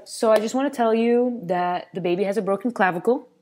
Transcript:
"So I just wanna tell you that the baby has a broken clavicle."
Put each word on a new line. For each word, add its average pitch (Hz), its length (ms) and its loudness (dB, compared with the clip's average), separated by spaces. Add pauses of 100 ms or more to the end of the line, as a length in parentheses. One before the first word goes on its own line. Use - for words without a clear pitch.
"So - 260 0
I 220 80 6
just 220 160 -4
wanna 277 160 0
tell 226 240 0
you 240 480 2
that 180 500 -2
the 180 80 -6
baby 175 220 0
has 196 140 -2
a 220 40 0
broken 196 300 -2
clavicle." 214 560 0 (140)